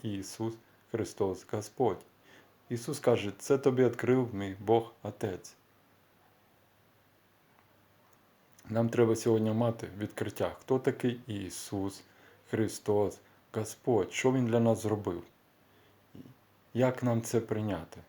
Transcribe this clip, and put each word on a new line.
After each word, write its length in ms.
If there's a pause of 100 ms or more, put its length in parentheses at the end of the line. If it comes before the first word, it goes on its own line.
Ісус 500 (380)
Христос, 600
Господь. 500 (680)
Ісус 300
каже: 380
"Це 200
тобі 280
відкрив 500
мій 240
Бог 340 (100)
Отець". 520 (3250)
Нам 200
треба 260
сьогодні 360
мати 460
відкриття, 640
хто 200
такий 480
Ісус 760 (460)
Христос, 680 (340)
Господь, 600
що 180
Він 140
для 140
нас 220
зробив, 420 (1500)
як 300
нам 180
це 180
прийняти. 680